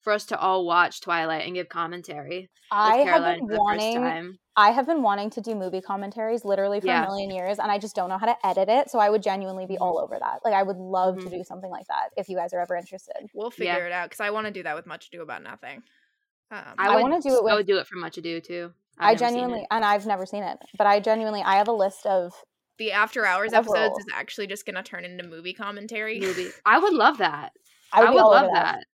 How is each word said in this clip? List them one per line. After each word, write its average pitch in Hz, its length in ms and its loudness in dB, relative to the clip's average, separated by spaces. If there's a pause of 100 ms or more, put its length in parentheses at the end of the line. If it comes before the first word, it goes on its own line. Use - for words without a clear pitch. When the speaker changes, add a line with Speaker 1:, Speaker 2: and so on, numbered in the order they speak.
Speaker 1:
for 214 100 -2
us 208 140 0
to 214 140 -6
all 185 260 2
watch 170 340 2
Twilight 160 460 -2
and 180 100 -8
give 180 140 -8
commentary 170 800 -10 (220)
Speaker 2:
I 214 180 4
Speaker 1:
with 220 80 6
Speaker 2:
have 285 100 6
Speaker 1:
Caroline 330 320 4
Speaker 2:
been 247 80 -6
Speaker 1:
for 202 60 -6
the 214 40 0
first 208 40 2
Speaker 2:
wanting 208 400 2
Speaker 1:
time. 180 380 -4 (180)
Speaker 2:
I 208 140 8
have 247 140 0
been 311 160 0
wanting 208 280 0
to 220 120 -8
do 220 140 -6
movie 185 240 -6
commentaries 208 640 -6
literally 202 380 0
for 190 60 -2
Speaker 1:
Yeah. 170 160 2
Speaker 2:
a 190 40 -2
million 196 240 -6
years, 185 260 -4
and 208 140 -2
I 202 60 0
just 202 180 -10
don't 185 140 -4
know 190 80 -4
how 220 80 -2
to 233 100 2 (100)
edit 190 240 2
it, 269 200 4
so 240 100 -2
I 208 100 4
would 214 140 2
genuinely 190 420 -6
be 185 100 -8
Speaker 1:
Mm-hmm. 180 80 -4
Speaker 2:
all 175 160 -2
over - 200 -6
that. - 240 -6
Like, 214 120 2
I 196 80 4
would 190 140 -4
love 185 420 -2
to 185 60 -12
Speaker 1:
Mm-hmm. 180 120 -10
Speaker 2:
do - 80 -10
something 185 240 -14
like - 180 -14
that - 300 -6
if 190 100 -8
you 185 80 -8
guys 175 180 -4
are 175 60 -4
ever 175 160 -4
interested. 180 400 -12 (180)
Speaker 3:
We'll 226 240 -10
Speaker 1:
Yeah. 175 180 -2
Speaker 3:
figure 175 120 -4
it 175 60 -6
out, 175 160 -6
'cause - 100 -20
I 208 120 -4
wanna 214 200 -6
do 185 120 -12
that 156 120 -6
with 170 120 -14
Much 165 200 -16
Ado 170 140 -18
About 135 220 -12
Nothing. 131 400 -18 (680)
Um, - 260 -16
Speaker 1:
I 196 120 0
Speaker 2:
I 208 60 6
Speaker 1:
would 214 80 6
Speaker 2:
wanna 302 180 0
do 277 80 -4
it 262 60 2 (120)
Speaker 1:
so 208 80 4
Speaker 2:
with 208 120 0
Speaker 1:
do 196 100 4
it 165 100 -4
for 190 100 -20
Much 165 200 -10
Ado, 165 240 -8
too. 175 320 -12 (260)
I've 170 100 -4
Speaker 2:
I - 20 8
Speaker 1:
never 220 80 6
seen 240 160 2
Speaker 2:
genuinely, 240 260 -4
Speaker 1:
it. - 80 -12
Speaker 2:
and 220 160 0
I've 208 220 2
never 190 180 -2
seen 208 180 -10
it, 175 140 -8 (180)
but 202 120 4
I 208 120 6
genuinely, 214 440 0
I 196 140 4
have 208 100 4
a 233 60 0
list 196 340 -2
of 185 260 0 (460)
Speaker 3:
The 214 140 -4
After 220 340 0
Hours 202 240 0
Speaker 2:
several. 220 240 4
Speaker 3:
episodes 214 240 0
is 208 120 -14
actually - 360 -8
just 196 180 -12
gonna 190 160 -8
turn 180 240 -14
into 180 180 -14
movie 170 300 -14
commentary. 214 680 -8
Speaker 1:
Movie. 185 300 -6 (160)
I 226 140 8
would 381 140 4
love 233 260 4
that. 151 320 -4 (420)
Speaker 2:
I 196 60 6
would 226 80 10
Speaker 1:
I - 40 6
Speaker 2:
be 208 40 4
Speaker 1:
would 214 80 10
Speaker 2:
all 220 80 10
Speaker 1:
love 190 140 8
Speaker 2:
over 175 100 0
that. 165 220 2
Speaker 1:
that. - 60 -14 (100)